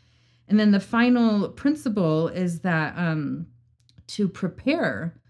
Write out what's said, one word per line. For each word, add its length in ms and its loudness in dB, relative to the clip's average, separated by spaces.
And 120 4
then 120 4
the 80 4
final 680 2
principle 800 0
is 340 -4
that, 360 -2
um, 500 -4
to 200 -2
prepare 1040 -4